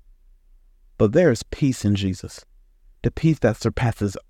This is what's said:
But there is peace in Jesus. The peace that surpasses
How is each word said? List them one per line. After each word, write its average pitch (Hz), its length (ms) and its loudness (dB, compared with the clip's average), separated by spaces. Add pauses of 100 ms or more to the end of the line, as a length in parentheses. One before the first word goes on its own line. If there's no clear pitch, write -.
(960)
But 107 160 2
there 170 180 4
is 117 120 -4
peace - 420 -2
in 101 100 2
Jesus. 95 500 -6 (560)
The - 100 -2
peace 160 280 0
that 110 180 2
surpasses 107 600 -2 (120)